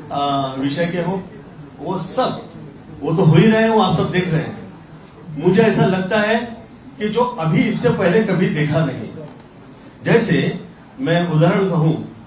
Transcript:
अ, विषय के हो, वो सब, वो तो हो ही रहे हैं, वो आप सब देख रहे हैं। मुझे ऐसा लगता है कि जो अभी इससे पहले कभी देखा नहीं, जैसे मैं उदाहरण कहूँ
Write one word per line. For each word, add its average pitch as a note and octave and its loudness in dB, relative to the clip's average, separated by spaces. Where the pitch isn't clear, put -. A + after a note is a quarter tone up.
अ, C#3 -2
विषय C#3+ -2
के F3 -4
हो, F#3+ -4
वो E3+ -6
सब, - -4
वो D3+ -2
तो E3 2
हो - 6
ही - 8
रहे A3 4
हैं, A3+ 4
वो A3 4
आप F3+ 0
सब F#3 -2
देख F3+ 0
रहे D#3+ -2
हैं। - -12
मुझे F3 2
ऐसा F#3+ 4
लगता F#3 0
है A3 2
कि G#3+ -2
जो A#3 0
अभी D#3+ 0
इससे A3 0
पहले G#3+ 2
कभी F3 0
देखा D3+ 0
नहीं, A#2 -6
जैसे - 2
मैं E3+ 0
उदाहरण F3+ 2
कहूँ D#3+ 0